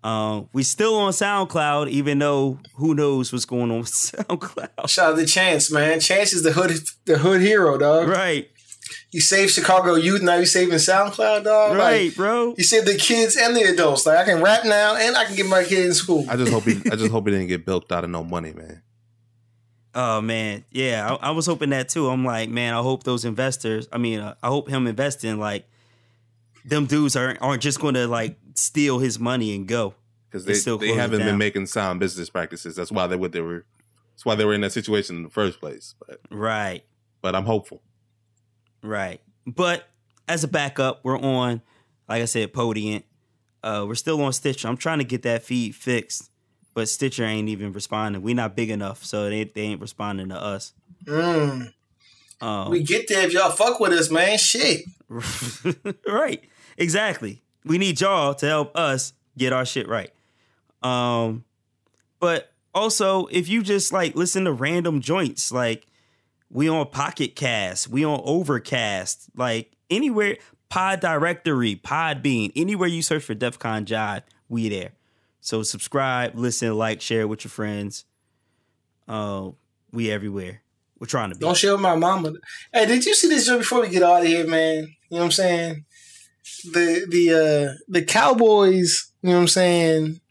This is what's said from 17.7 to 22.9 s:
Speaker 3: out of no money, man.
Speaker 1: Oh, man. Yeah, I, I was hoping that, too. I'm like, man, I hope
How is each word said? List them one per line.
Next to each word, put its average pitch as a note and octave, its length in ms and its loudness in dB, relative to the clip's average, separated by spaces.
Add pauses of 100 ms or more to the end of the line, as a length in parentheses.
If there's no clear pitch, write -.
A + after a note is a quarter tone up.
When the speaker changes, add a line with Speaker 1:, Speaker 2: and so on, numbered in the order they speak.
Speaker 3:
out E2+ 140 -2
of E2+ 40 -8
no E2+ 140 -6
money, E2 300 -8
man. D#2+ 280 -20 (1120)
Speaker 1:
Oh, A2+ 280 0
man. A2 500 -4
Yeah, B2 500 -2
I, C3 60 -4
I D3 40 -2
was D#3+ 140 -2
hoping D#3 260 -2
that, C3 180 -2
too. D#3 180 0
I'm B2+ 160 0
like, A2+ 260 -2
man, A#2 240 -2
I A#2 80 0
hope C3 220 -2